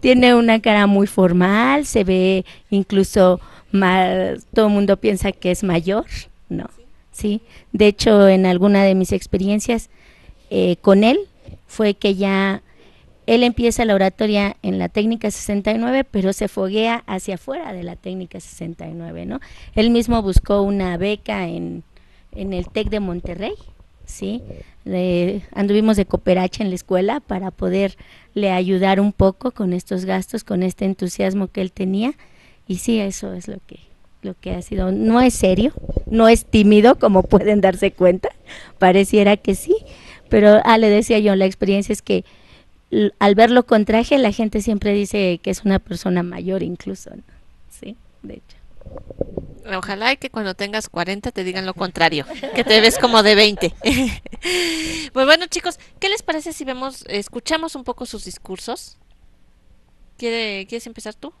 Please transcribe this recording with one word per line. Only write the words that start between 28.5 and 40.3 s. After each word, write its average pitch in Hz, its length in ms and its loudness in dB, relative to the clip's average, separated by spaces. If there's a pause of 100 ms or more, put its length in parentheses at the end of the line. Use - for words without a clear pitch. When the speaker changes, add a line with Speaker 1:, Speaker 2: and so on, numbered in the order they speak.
Speaker 1:
ayudar 190 500 0
un 208 100 2
poco 196 400 0
con 185 220 -4
estos 180 320 -6
gastos, 190 400 -6
con 185 180 -4
este 185 220 -4
entusiasmo 190 640 -4
que - 100 -10
él 190 140 -6
tenía, 202 400 -4 (560)
y 185 80 -4
sí, 226 240 -2
eso 196 320 -8
es 180 160 -14
lo 190 80 -14 (100)
que, - 140 -20 (400)
lo 196 180 -10
que 180 160 -10
ha 180 60 -10
sido. 185 320 -4
No 220 260 2
es 254 140 4
serio, 190 400 0 (320)
no 226 240 4
es 233 160 4
tímido, 214 520 6
como 190 260 2
pueden 208 360 2
darse 190 320 2
cuenta, 185 380 2 (500)
pareciera 196 560 4
que 196 200 -2
sí, 349 200 -2 (540)
pero, 208 340 8